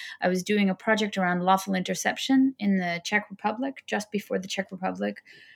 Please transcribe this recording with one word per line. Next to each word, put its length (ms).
I 60
was 140
doing 280
a 40
project 440
around 240
lawful 320
interception 840
in 200
the 260
Czech 240
Republic, 580
just 240
before 280
the 100
Czech 240
Republic, 500